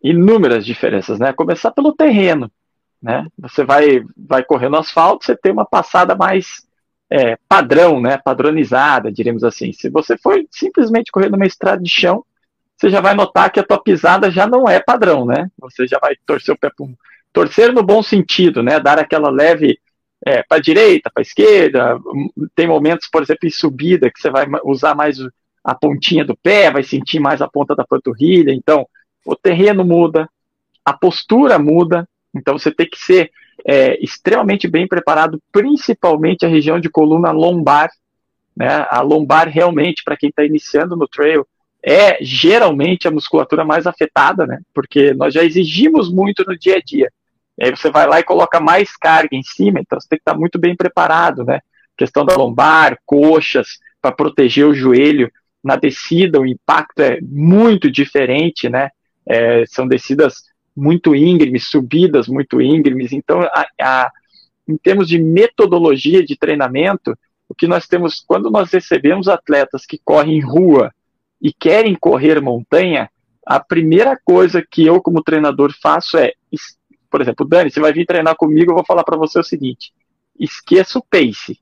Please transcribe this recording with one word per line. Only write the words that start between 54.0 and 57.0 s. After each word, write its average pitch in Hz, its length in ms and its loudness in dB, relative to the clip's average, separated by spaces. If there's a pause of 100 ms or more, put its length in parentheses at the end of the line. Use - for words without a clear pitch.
pra 131 100 -2
proteger 139 540 0
o 147 80 4
joelho. 131 580 2 (320)
Na 135 140 0
descida, 160 640 0
o 131 40 0
impacto 151 560 -4